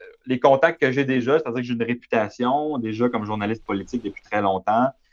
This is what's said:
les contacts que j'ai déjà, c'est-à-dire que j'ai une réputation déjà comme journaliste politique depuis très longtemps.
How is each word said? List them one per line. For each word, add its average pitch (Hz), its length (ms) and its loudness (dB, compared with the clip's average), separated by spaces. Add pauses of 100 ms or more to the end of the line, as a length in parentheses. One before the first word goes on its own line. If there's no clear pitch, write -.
(260)
les 127 140 -2
contacts 147 420 4
que 131 100 2
j'ai 135 140 0
déjà, 131 340 2
c'est-à-dire 127 220 -4
que 123 60 -6
j'ai 123 60 -4
une 117 100 -2
réputation 123 960 -2
déjà 113 320 0
comme 110 160 -4
journaliste 107 380 -4
politique 104 400 -6
depuis 98 200 -10
très 104 180 -2
longtemps. 101 460 2 (240)